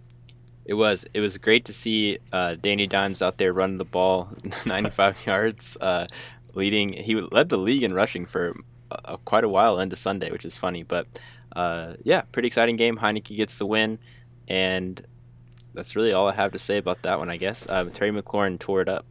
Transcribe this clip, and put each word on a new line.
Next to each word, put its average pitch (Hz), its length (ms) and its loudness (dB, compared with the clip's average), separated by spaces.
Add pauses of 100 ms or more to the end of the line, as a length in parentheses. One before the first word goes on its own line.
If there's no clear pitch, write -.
(680)
It 101 60 -2
was. 104 400 4
It 107 60 0
was 101 180 0
great 117 280 6
to 107 80 -10
see, 107 440 0 (160)
uh, 90 220 0
Danny 101 320 0
Dimes 98 340 0
out 92 160 0
there 92 160 2
running 95 240 0
the 92 80 -4
ball 92 440 2 (180)
<laughs> - 180 -10
ninety-five 98 580 2
yards, 107 560 -2
uh, 87 280 0 (480)
leading. 101 360 0
He 107 300 -4
led 143 280 2
the 123 100 2
league 123 240 2
in 95 100 0
rushing 92 320 0
for 87 300 -4 (340)
a, - 240 -10
a, - 60 -10
quite 113 240 2
a 113 40 0
while 98 320 4
into 92 160 -2
Sunday, 90 360 -4
which - 120 -10
is 87 140 -12
funny. 87 240 -4
But, 85 240 -4 (500)
uh, 85 460 -4
yeah, 156 200 2 (100)
pretty 123 160 0
exciting 117 300 2
game. 117 200 2
Heinicke 107 400 -2
gets 107 220 -2
the 104 80 -2
win, 110 320 2 (480)
and 92 580 -2 (680)
that's - 200 -10
really 107 180 2
all 95 140 4
I 95 60 2
have 101 200 2
to 110 40 -6
say 101 200 -2
about 90 260 -2
that 90 160 0
one, 85 100 -6
I 87 80 -6
guess. 95 320 -6
Um, 90 220 -2
Terry 104 180 0
McLaurin 101 480 -2
tore 95 240 -2
it 90 80 0
up. 92 220 -4